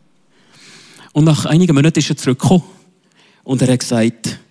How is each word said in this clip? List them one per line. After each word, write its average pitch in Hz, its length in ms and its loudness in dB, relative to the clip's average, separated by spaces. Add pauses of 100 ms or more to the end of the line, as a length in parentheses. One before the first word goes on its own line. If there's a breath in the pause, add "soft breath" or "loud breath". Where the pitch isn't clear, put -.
(1120 loud breath)
Und 151 120 2
nach 156 200 0
einigen 165 300 2
Monaten 156 260 2
ist 143 100 -4
er 151 60 -4
zurückgekommen. - 480 0 (800 soft breath)
Und 131 180 -4
er 123 120 2
hat 123 60 -2
gesagt - 600 -4 (100)